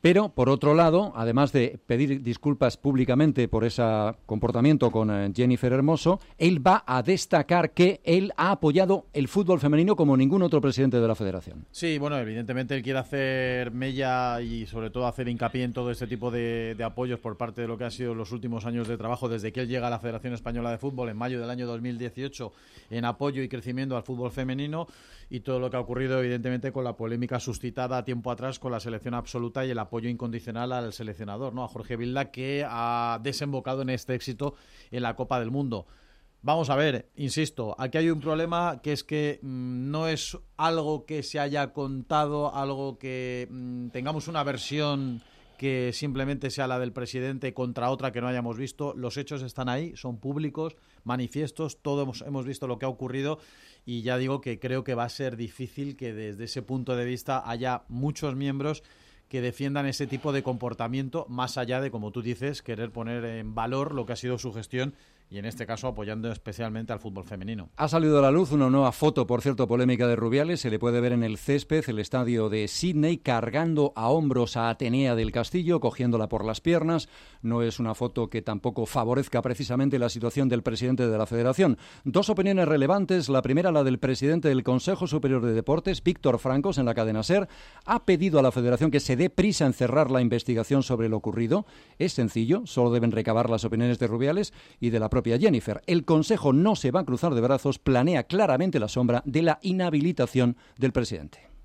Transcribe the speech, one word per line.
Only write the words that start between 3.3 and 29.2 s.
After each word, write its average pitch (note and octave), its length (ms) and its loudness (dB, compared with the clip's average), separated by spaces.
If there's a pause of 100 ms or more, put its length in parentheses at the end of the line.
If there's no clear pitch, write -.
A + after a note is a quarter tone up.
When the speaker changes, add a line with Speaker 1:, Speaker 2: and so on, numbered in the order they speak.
Speaker 1:
por A2 160 2
ese A#2 200 0 (420)
comportamiento A#2 640 4
con, A2 220 2
eh, G2+ 200 0
Jennifer B2 400 2
Hermoso, D#3 480 4 (200)
él D#3+ 260 4
va F#3 220 6
a B2+ 160 2
destacar E3+ 720 2
que F3+ 280 6
él F#3+ 320 2
ha E3+ 140 2
apoyado F#3 640 4
el C#3 140 0
fútbol F#3 320 4
femenino D#3 360 4
como C#3+ 220 6
ningún C#3 240 6
otro E3 180 4
presidente B2+ 400 2
de A2+ 80 4
la A2+ 60 2
federación. F2+ 560 -6
Speaker 2:
Sí, D#3+ 300 -4
bueno, D3 180 -4
evidentemente A#2+ 580 -4
él C3+ 60 -2
quiere C3 160 -2
hacer B2+ 720 -2
mella B2+ 720 -2
y, A#2 240 -6
sobre A2 240 -6
todo, B2 160 -4
hacer B2 240 -4
hincapié A#2+ 360 -2
en A#2+ 80 -4
todo B2 180 -4
este A#2 160 -6
tipo A#2+ 240 -4
de, A#2 420 -4
de A2 100 -8
apoyos B2 360 -4
por A2 180 -8
parte A2+ 240 -8
de A2+ 60 -4
lo A2+ 100 -6
que A#2+ 60 -8
han A#2 80 -6
sido A#2+ 240 -6
los A2 160 -8
últimos A#2 340 -6
años A#2 220 -4
de A#2 100 -4
trabajo A#2+ 320 -4
desde A2 220 -4
que B2+ 100 -6
él B2 60 -4
llega A#2+ 180 -4
a A#2+ 60 -2
la A2+ 80 -4
Federación A#2 340 -8
Española A#2 380 -4
de A2+ 80 -6
Fútbol B2+ 300 -6
en G#2 80 -8
mayo B2 220 -4
del A#2 120 -6
año B2 160 -6
dos A#2 120 -6
mil A#2+ 200 -6
dieciocho B2 540 -8 (360)
en A#2 160 -4
apoyo C3+ 380 -2
y B2 40 -6
crecimiento B2+ 480 -6
al A#2 60 -4
fútbol B2 300 -6
femenino C#3+ 560 -4 (420)
y A#2+ 120 -8
todo C3 180 -2
lo B2+ 100 -2
que B2+ 80 -4
ha - 20 0
ocurrido, B2+ 400 -2
evidentemente, B2 520 -2
con C3+ 120 -4
la A#2+ 140 -6
polémica A#2+ 420 -4
suscitada B2 640 -6
tiempo B2 280 -6
atrás B2 260 -6
con B2+ 140 -6
la A2+ 100 -4
selección A#2 320 -8
absoluta A#2+ 520 -6